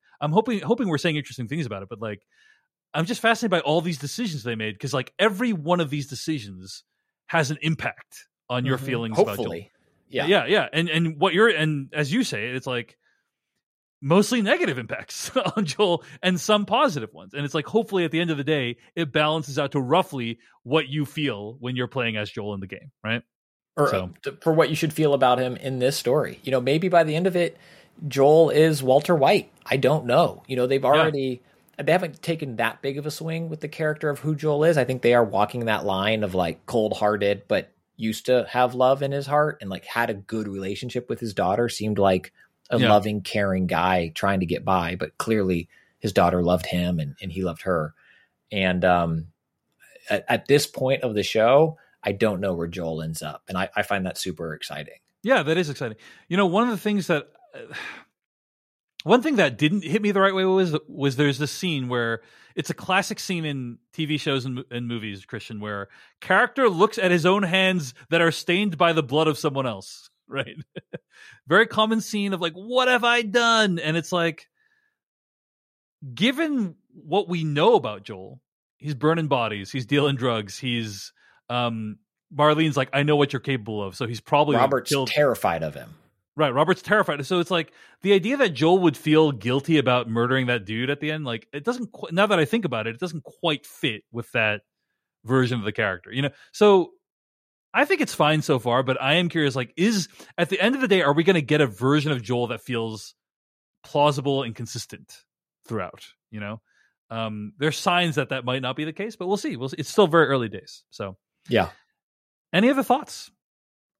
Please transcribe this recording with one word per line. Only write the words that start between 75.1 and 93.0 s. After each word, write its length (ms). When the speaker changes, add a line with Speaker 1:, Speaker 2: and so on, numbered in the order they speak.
Speaker 1:
given 640
what 340
we 160
know 320
about 280
Joel, 380
he's 180
burning 320
bodies, 440
he's 140
dealing 300
drugs, 420
he's, 560
um, 480
Marlene's 440
like, 160
"I 100
know 120
what 180
you're 60
capable 440
of," 120
so 120
he's 140
probably 340
Speaker 2:
Robert's 340
Speaker 1:
killed 200
Speaker 2:
terrified 540
of 100
him. 160
Speaker 1:
Right, 160
Robert's 300
terrified. 460
So 120
it's 120
like, 200
the 120
idea 240
that 180
Joel 240
would 180
feel 340
guilty 460
about 320
murdering 380
that 180
dude 240
at 100
the 120
end, 140
like, 280
it 100
doesn't 280
qu-, 200
now 140
that 140
I 60
think 200
about 220
it, 80
it 40
doesn't 240